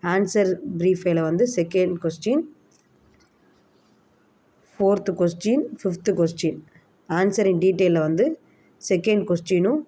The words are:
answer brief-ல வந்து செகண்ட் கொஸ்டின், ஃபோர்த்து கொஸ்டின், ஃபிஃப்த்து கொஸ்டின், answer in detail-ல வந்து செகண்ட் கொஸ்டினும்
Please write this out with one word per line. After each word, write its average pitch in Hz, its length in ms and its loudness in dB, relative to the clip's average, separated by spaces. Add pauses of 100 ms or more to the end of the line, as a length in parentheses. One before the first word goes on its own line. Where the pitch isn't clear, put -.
answer 185 580 0 (180)
brief-ல 175 440 2
வந்து 170 340 0
செகண்ட் 180 460 0
கொஸ்டின், 208 400 -2 (2250)
ஃபோர்த்து 196 360 0
கொஸ்டின், 175 480 0 (220)
ஃபிஃப்த்து 185 300 -2
கொஸ்டின், 165 460 -2 (500)
answer 190 380 0
in 185 100 2
detail-ல 175 420 2
வந்து 170 400 0 (500)
செகண்ட் 196 440 0
கொஸ்டினும் 185 540 0